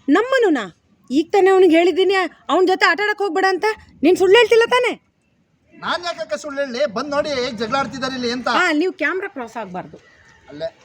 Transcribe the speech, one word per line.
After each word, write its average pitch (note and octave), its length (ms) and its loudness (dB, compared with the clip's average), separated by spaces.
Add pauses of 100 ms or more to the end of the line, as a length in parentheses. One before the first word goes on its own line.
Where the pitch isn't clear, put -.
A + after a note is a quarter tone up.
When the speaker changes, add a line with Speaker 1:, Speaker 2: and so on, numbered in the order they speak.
Speaker 1:
ನಮ್ಮನುನಾ? G4+ 560 2 (460)
ಈಗ D#4 220 -2
ತಾನೇ F#4+ 180 4
ಅವ್ನಿಗೆ F#4 280 6
ಹೇಳಿದ್ದೀನಿ, F4+ 380 2 (340)
ಅವ್ನ E4+ 180 2
ಜೊತೆ F#4 180 2
ಆಟ F4 180 2
ಆಡಕ್ G#4 180 -2
ಹೋಗ್ಬೇಡ F#4+ 280 -2
ಅಂತ. F#4+ 160 -2 (380)
ನೀನ್ E4+ 140 4
ಸುಳ್ಳು F#4+ 200 6
ಹೇಳ್ತಿಲ್ಲ A#4 320 6
ತಾನೇ? A#4+ 240 0 (800)
Speaker 2:
ನಾನ್ D#4 320 -8
ಯಾಕಕ್ಕ E4 280 -8
ಸುಳ್ಳು C#4+ 280 -8
ಹೇಳಿ? C4+ 240 -4
ಬಂದ್ D4 240 -6
ನೋಡಿ D4 200 -2
ಹೇಗ್ B3 280 -6
ಜಗಳ A3+ 180 -4
ಆಡ್ತಿದ್ದಾರೆ C4+ 400 -6
ಇಲ್ಲಿ B3 160 -4
ಅಂತ. B3 160 -6
Speaker 1:
ಹಾ, E4 240 0
ನೀವು D#4 220 0
ಕ್ಯಾಮ್ರಾ F4 340 -6
ಕ್ರಾಸ್ B3 300 -14
ಆಗ್ಬಾರ್ದು. F#3 400 -12 (520)
Speaker 2:
ಅಲ್ಲೇ. D#3+ 160 -12 (200)